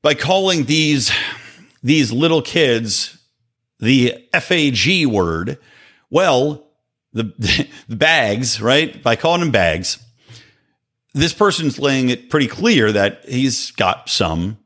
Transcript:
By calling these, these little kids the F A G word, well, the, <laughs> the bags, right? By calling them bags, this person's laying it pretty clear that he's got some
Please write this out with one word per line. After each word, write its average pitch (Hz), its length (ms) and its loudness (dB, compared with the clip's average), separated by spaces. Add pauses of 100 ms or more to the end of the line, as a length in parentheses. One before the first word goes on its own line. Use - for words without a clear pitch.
By 147 140 0
calling 180 500 0
these, 147 480 0 (680)
these 131 300 2
little 160 300 0
kids 117 760 -2 (600)
the 123 540 0
F - 200 -4
A 156 180 2
G 151 360 0
word, 90 520 -2 (520)
well, 147 580 0 (440)
the, 113 120 -4 (140)
<laughs> - 300 -2 (200)
the 117 80 -10
bags, 120 640 0
right? 139 420 0
By 117 140 2
calling - 240 0
them 165 100 -2
bags, 90 480 0 (1160)
this 160 180 0
person's 175 460 0
laying 135 300 0
it 123 220 -4
pretty 147 160 2
clear 135 460 2
that 101 360 -2
he's 127 440 -2
got - 360 -2
some 87 580 -2